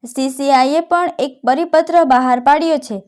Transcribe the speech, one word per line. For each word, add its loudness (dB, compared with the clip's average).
સી -6
સી -4
આઈ 2
એ -4
પણ -2
એક -6
પરિપત્ર 2
બહાર 2
પાડ્યો 0
છે -8